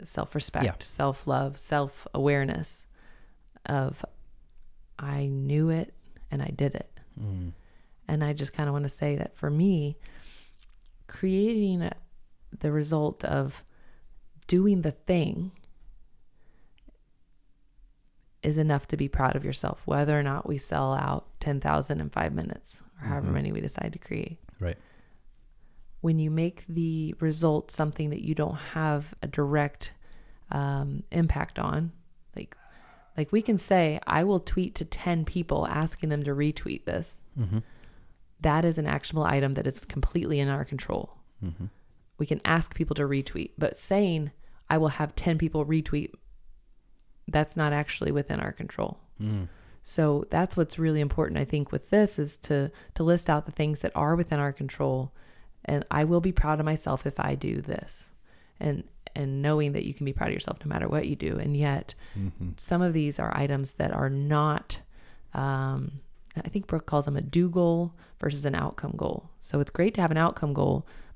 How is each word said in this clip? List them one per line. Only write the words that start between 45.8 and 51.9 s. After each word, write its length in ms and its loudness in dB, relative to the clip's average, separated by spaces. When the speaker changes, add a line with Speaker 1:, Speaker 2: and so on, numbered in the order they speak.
Speaker 1:
that's 280 2
not 160 2
actually 380 0
within 300 0
our 120 -4
control. 460 -6
Speaker 2:
Mm. 280 -2
Speaker 1:
So 460 2
that's 260 2
what's 220 0
really 220 2
important, 380 0
I 60 0
think, 260 -2
with 200 -4